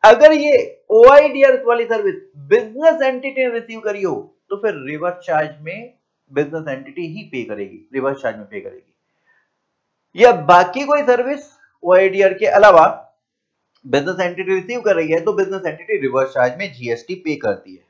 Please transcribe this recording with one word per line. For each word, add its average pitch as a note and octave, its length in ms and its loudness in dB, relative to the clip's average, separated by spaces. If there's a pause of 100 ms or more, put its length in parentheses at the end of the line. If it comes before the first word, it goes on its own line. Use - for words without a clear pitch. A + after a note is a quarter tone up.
अगर D4+ 300 8
ये D4 560 -2
ओआईडीआर C4+ 760 6
वाली A#3 200 0
service G#3 300 -4 (220)
business A#3 640 -2
entity C4 440 -4
ने A#3+ 80 -4
रिसीव A3+ 260 -12
करी G#3 220 -8
हो, D#3 340 -8 (140)
तो G3 60 -8
फिर G#3 180 -6 (120)
reverse D#3+ 400 -10
charge D#3 240 -4 (120)
में G3+ 320 -18 (380)
business D3+ 360 -6
entity C#3 400 -12
ही F#3 160 -16
पे B2 200 -12
करेगी, G#2 500 -14
reverse C3+ 280 -6
charge A2 160 -8
में G#2 80 -20
पे G2+ 160 -16
करेगी। - 320 -20 (1200)
या A#3+ 160 6
बाकी A#3 520 2
कोई C#4+ 200 -2
service B3+ 380 -2 (420)
ओआईडीआर F#3+ 500 2
के G3 120 -6
अलावा G3+ 400 6 (1040)
business C#3+ 320 -4
entity F#3 360 -6
receive F#3+ 260 -8
कर G3+ 140 0
रही E3 120 -4
है, D#3+ 120 -2
तो F#3+ 140 -4
business F#3+ 320 -6
entity D#3+ 360 -8
reverse C3 280 -4
charge B2+ 280 -2
में F#3 160 -12
जीएसटी A#2+ 420 -10
पे D#3+ 200 -8
करती G2 400 -10
है। - 140 -20